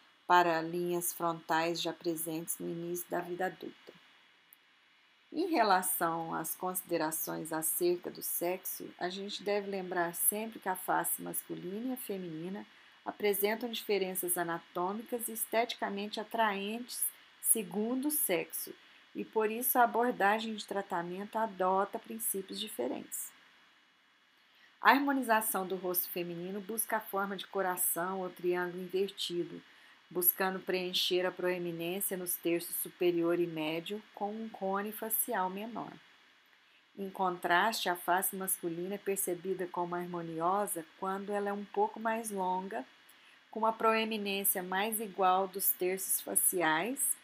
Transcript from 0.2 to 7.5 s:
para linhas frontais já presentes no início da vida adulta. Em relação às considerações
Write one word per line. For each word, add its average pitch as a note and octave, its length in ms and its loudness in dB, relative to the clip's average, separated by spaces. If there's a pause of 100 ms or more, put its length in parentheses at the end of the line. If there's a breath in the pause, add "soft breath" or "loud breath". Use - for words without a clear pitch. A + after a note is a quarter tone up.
para F3 340 8
linhas F3 520 0
frontais E3 680 0
já E3 100 -2
presentes E3 680 -4
no F3 100 -6
início E3+ 400 -6
da F3 120 -2
vida F3 260 -2
adulta. - 460 -12 (1400)
Em F4 140 0
relação F3+ 880 2
às E3 180 -4
considerações E3 960 -2